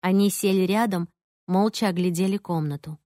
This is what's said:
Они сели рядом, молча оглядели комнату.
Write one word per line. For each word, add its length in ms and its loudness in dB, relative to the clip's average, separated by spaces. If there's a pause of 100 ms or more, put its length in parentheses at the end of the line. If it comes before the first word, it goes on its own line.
Они 220 4
сели 380 0
рядом, 420 0 (380)
молча 400 0
оглядели 500 0
комнату. 680 -6